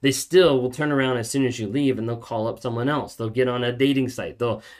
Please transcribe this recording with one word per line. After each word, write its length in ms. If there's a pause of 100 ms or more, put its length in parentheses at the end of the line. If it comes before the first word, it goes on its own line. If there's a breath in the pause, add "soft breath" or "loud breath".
they 80
still 500
will 100
turn 220
around 240
as 140
soon 160
as 120
you 80
leave 300
and 100
they'll 120
call 280
up 140
someone 300
else. 240
They'll 160
get 180
on 160
a 80
dating 380
site. 280
They'll, 220 (180 loud breath)